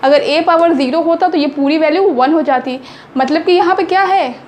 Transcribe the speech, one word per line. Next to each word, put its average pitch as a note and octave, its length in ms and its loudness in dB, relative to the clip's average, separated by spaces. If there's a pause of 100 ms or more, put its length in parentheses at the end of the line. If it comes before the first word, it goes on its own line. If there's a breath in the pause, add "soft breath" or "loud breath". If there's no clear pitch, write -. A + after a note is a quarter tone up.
अगर C#4 200 2
A D#4 220 0
पावर E4+ 280 2
ज़ीरो C4+ 280 -2
होता E4 260 0
तो F4 100 -2
ये D4 100 0
पूरी C#4 300 -2
वैल्यू D#4+ 320 2
वन C4 240 0
हो D#4+ 80 2
जाती। B3+ 380 -2 (380 loud breath)
मतलब C#4+ 260 -2
कि F#4 80 0
यहाँ F4+ 240 2
पे - 80 -2
क्या F4+ 180 0
है F#4 340 0 (120)